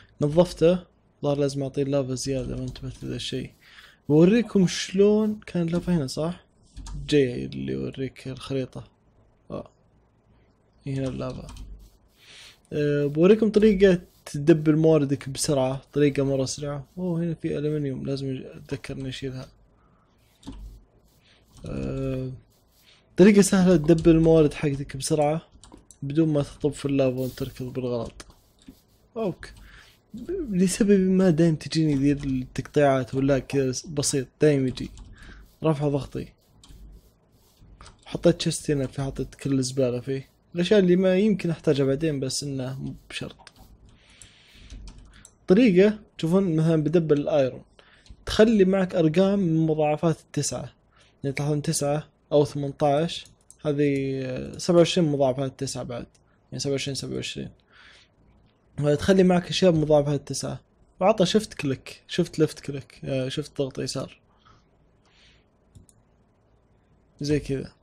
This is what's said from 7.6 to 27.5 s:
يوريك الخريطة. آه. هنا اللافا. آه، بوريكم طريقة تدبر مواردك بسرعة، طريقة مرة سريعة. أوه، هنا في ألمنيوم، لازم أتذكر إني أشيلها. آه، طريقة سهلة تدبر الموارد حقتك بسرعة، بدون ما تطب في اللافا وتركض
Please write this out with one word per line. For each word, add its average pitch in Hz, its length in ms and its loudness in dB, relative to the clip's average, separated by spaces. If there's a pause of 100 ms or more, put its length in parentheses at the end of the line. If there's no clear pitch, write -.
يوريك 131 560 -10
الخريطة. 131 560 -8 (680)
آه. - 200 -12 (1160)
هنا 135 200 -4
اللافا. 131 400 -10 (1300)
آه، 147 320 0
بوريكم 196 460 4
طريقة 196 500 4 (240)
تدبر 151 500 2
مواردك 151 540 2
بسرعة، 135 520 -2 (120)
طريقة 143 300 2
مرة 135 220 0
سريعة. 143 420 -10 (100)
أوه، 175 260 -4
هنا 170 100 -4
في 156 240 -6
ألمنيوم، 143 480 -4
لازم 135 400 -6
أتذكر 143 480 -12
إني 135 160 -10
أشيلها. 127 380 -10 (2250)
آه، 131 640 -8 (840)
طريقة 202 240 10
سهلة 185 340 4
تدبر 165 360 4
الموارد 160 420 6
حقتك 139 440 -6
بسرعة، 151 440 0 (600)
بدون 151 300 0
ما 143 100 2
تطب - 280 -4
في - 140 -8
اللافا 135 340 0
وتركض 131 460 -8